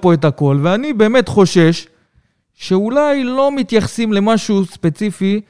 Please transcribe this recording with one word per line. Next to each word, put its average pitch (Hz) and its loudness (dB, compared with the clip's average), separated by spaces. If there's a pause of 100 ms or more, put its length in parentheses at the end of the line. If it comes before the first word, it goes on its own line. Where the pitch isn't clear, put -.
פה 175 4
את 160 0
הכל. 143 0
ואני 226 -2
באמת 220 2
חושש 175 2 (680)
שאולי 269 -2
לא 269 0
מתייחסים 220 -2
למשהו 202 0
ספציפי, 196 -4